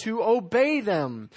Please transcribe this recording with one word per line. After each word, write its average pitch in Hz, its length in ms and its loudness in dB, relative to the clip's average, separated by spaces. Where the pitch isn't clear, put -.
to 226 200 -4
obey 233 560 2
them. 143 580 -4